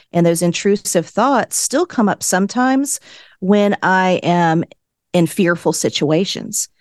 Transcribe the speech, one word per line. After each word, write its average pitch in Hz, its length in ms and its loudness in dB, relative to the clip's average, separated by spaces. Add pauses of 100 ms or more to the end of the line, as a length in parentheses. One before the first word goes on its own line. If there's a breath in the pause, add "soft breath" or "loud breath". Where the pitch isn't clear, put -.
(120)
And 170 140 2
those 170 160 2
intrusive 180 640 -2
thoughts 240 500 0
still 320 300 -2
come 214 240 0
up - 120 -4
sometimes 254 800 -2 (400 loud breath)
when 202 420 2
I 185 420 2
am 170 420 2 (480)
in 175 120 4
fearful 170 460 0
situations. - 960 -2 (140)